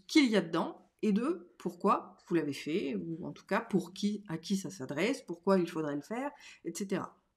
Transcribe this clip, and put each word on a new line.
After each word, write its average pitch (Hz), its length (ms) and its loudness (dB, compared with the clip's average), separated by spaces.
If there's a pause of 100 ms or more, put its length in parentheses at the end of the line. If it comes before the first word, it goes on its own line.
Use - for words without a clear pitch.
qu'il 285 220 6
y 214 60 4
a 190 60 6
dedans 170 480 -4 (120)
et 214 100 4
de 262 460 0
pourquoi - 600 0 (100)
vous 180 80 0
l'avez 151 180 2
fait, 196 420 -2
ou 165 300 -6
en 147 60 -8
tout - 140 -16
cas 208 160 0
pour 196 320 0
qui, 208 340 -4
à 160 100 -6
qui 190 200 -4
ça 165 120 -6
s'adresse, 151 520 -4
pourquoi 190 380 2
il 170 80 2
faudrait 156 280 -4
le 147 60 -4
faire, 262 300 -6 (340)
et 170 100 -6
cetera. 190 420 -6 (180)